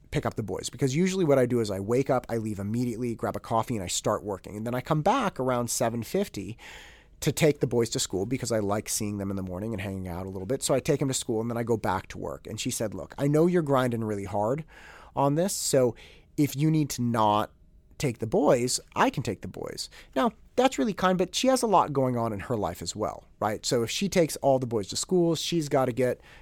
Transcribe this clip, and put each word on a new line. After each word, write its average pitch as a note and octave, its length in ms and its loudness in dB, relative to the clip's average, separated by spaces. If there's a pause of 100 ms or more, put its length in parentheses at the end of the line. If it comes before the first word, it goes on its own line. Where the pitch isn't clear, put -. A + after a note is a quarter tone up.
(120)
pick - 120 -2
up A2 100 -2
the - 80 -4
boys." F#2 280 -6
Because C3 260 -2
usually F#3 300 2
what C#3 120 6
I B2+ 60 6
do A#2+ 160 2
is G#2+ 100 -2
I G2 100 -4
wake A#2+ 280 2
up, B2+ 220 2
I A2+ 80 -2
leave G#2+ 220 -4
immediately, A#2 540 -2
grab G#2 220 -4
a G2+ 40 -8
coffee, A#2 340 -2
and G2 100 -4
I F2 40 -6
start G2 360 -2
working. G2 320 -8
And A2 100 -6
then A#2+ 80 -4
I B2+ 60 -2
come D3+ 220 0
back A3+ 360 2
around B2 300 0
seven A#2 340 -2
fifty, A2 540 -4 (640)
to D3+ 120 0
take D3+ 280 4
the - 60 2
boys A#2 240 2
to C#3 80 -2
school G2 280 -2
because B2 260 -4
I A2 80 2
like G#2 280 0
seeing G#2 300 -4
them G2 120 -2
in G2 60 -4
the F#2+ 60 -4
morning F#2+ 300 -6
and G#2 80 -6
hanging F#2+ 280 -6
out F2+ 180 -6
a - 20 -8
little F#2+ 180 -8
bit. C3+ 160 -2
So D3+ 120 0
I C3 60 2
take D3 220 0
'em C#3 60 0
to B2+ 60 -2
school A2 260 -2
and A#2 100 -2
then A2+ 60 -4
I A#2+ 80 -2
go A#2 120 0
back G2 320 -2
to - 100 -14
work. E2 280 -10
And - 140 -8
she B2+ 100 -4
said, G#2+ 240 -4
"Look, F2 240 -10
I C#3 80 0
know D3+ 200 4
you're F3 160 2
grinding B2+ 420 2
really G#2 200 -4
hard G#2+ 400 -2 (520)
on C#3 180 2
this. F3+ 180 0
So B2+ 420 2 (420)
if C#3+ 180 2
you D3+ 160 2
need D#3 200 2
to - 120 -4
not A2 480 4 (480)
take B2+ 200 -2
the A2+ 80 -4
boys, C3 520 2 (160)
I A#3 160 4
can D3 120 -4
take F#2 180 -4
the F#3+ 80 -10
boys." - 400 -10 (260)
Now, B3+ 180 2 (260)
that's C4 180 4
really A#3+ 160 0
kind, F#3 240 2
but F3+ 200 0
she - 100 0
has B3+ 160 4
a A#3 60 2
lot D#3 240 4
going C3 240 2
on A2+ 160 0
in G2+ 80 -6
her A#2+ 160 -4
life F2 260 -4
as E2+ 120 -8
well, G#2 300 -4 (140)
right? G#2 260 -2
So A#2 200 2
if G#2+ 60 -4
she - 180 -2
takes E3+ 300 2
all C3+ 200 4
the C3 80 -4
boys A2+ 220 -2
to A2+ 80 -8
school, E3+ 400 2
she's D#3+ 320 -2
gotta C3 240 2
get, B2 280 0 (220)